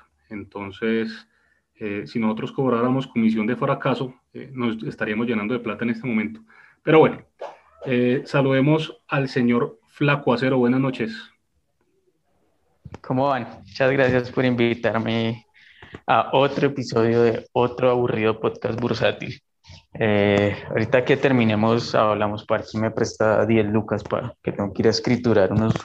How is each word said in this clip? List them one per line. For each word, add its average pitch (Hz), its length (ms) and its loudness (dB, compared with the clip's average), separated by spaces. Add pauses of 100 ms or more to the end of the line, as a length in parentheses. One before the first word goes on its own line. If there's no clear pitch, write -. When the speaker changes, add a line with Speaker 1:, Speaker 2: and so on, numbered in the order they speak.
(300)
Speaker 1:
Entonces, 107 1000 -6 (480)
eh, 104 300 -8
si - 140 -6
nosotros 110 320 -2
cobráramos 127 560 0
comisión 110 400 0
de 120 80 0
fracaso, 131 580 -2 (200)
eh, 123 200 -16
nos 117 300 -4
estaríamos 117 440 -4
llenando 110 260 -2
de 117 80 -4
plata 113 240 -6
en 120 60 -2
este 113 160 -6
momento. 110 340 -4 (400)
Pero 156 180 6
bueno, - 240 4 (600)
eh, 123 400 0
saludemos 139 840 2
al 139 220 -2
señor 120 580 0
Flaco 143 460 0
Acero. 131 240 0
Buenas 123 220 2
noches. 127 360 -2 (1900)
Speaker 2:
¿Cómo 131 260 -2
van? 127 200 -2 (120)
Muchas - 320 -2
gracias 127 400 0
por 131 120 -2
invitarme 113 1000 0 (640)
a 123 260 2
otro 139 340 2
episodio 117 540 2
de 117 300 2
otro 123 380 2
aburrido 120 500 0
podcast 113 400 -4
bursátil. 113 600 -2 (600)
Eh, 101 580 2 (120)
ahorita 117 360 0
que 135 120 2
terminemos, 113 760 2
hablamos, 107 520 0
parce, 110 340 -4
me 110 100 0
presta 110 560 0
diez 110 220 2
lucas 107 360 -2
pa-, - 380 -6
que 92 100 -6
tengo 98 220 -6
que - 80 -6
ir 110 60 4
a - 20 6
escriturar 107 600 2
unos, 110 220 0 (120)